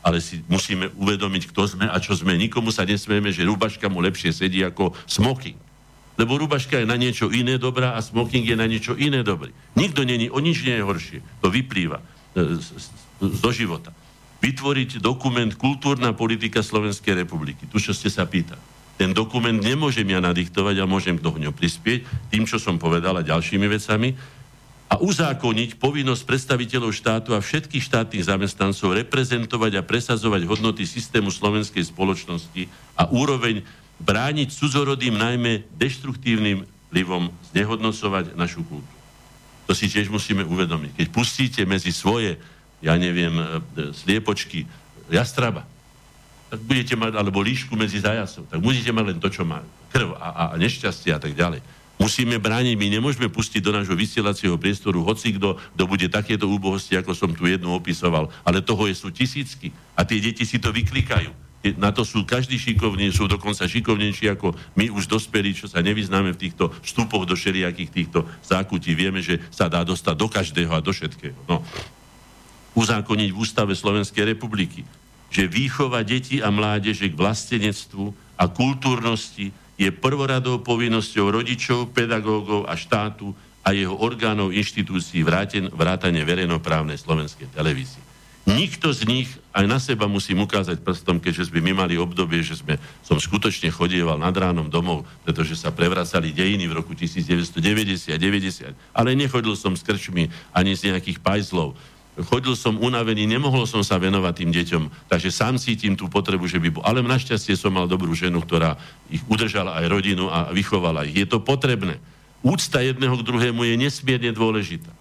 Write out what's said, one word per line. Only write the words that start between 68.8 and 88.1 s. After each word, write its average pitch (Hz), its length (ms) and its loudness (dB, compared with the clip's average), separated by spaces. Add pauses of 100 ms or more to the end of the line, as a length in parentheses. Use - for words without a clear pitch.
Vieme, 95 240 0
že 85 180 0 (140)
sa 92 160 0
dá 85 160 2
dostať 85 320 0
do 107 100 2
každého 87 460 0
a 80 80 2
do 78 100 -2
všetkého. 78 460 -6 (100)
No. 85 140 2 (1120)
Uzákoniť 107 540 2
v 92 160 -4
Ústave 101 320 0
Slovenskej 104 480 0
republiky, 107 640 -4 (400)
že 98 160 2
výchova 123 560 0
detí 127 400 -2
a 107 80 0
mládeže 104 640 0
k - 80 -8
vlastenectvu 104 880 -2 (320)
a 90 80 4
kultúrnosti 117 1040 0 (280)
je 98 80 4
prvoradou 131 720 0
povinnosťou 113 720 2
rodičov, 120 640 0
pedagógov 107 720 0
a 85 80 -4
štátu 104 560 -4 (320)
a 98 80 2
jeho 98 240 0
orgánov, 107 560 0
inštitúcií, 92 720 -2
vráten-, 92 480 0
vrátane 87 480 0
verejnoprávnej 80 800 0
slovenskej 76 540 -4
televízie. 76 480 -4 (420)